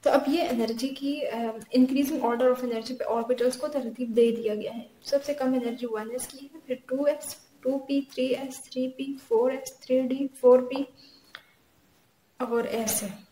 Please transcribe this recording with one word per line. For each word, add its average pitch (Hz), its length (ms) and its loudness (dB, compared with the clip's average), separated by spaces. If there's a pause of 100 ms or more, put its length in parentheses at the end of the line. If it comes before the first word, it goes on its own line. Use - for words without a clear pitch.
तो - 60 6
अब 277 200 4
ये 330 120 2
एनर्जी 233 460 -2
की, 277 340 -4
अ, 233 300 -4
increasing 254 680 2
order 233 180 0
of 254 160 4
energy 240 360 -6
पे 254 120 -6
ऑर्बिटल्स 240 520 0
को 302 120 -6
तरतीब 247 460 -4
दे 233 180 6
दिया 214 240 -2
गया 208 160 -6
है। 233 180 -12 (160)
सबसे 285 280 0
कम 262 220 0
एनर्जी 240 300 -2
वन 220 260 -6
एस 254 160 -8
की 277 260 -18
है, 320 140 -18
फिर 254 200 -6
टू 277 200 0
एस, - 400 -4 (140)
टू 262 160 0
पी, 277 360 -2
थ्री 254 140 0
एस, 262 320 -4
थ्री 254 280 -6
पी, 269 300 -8
फ़ोर 240 360 2
एस, - 300 -10
थ्री 262 180 4
डी, 262 260 0
फ़ोर 254 340 8
पी 269 260 -4 (1600)
और 233 220 0
ऐसे 214 460 -4 (180)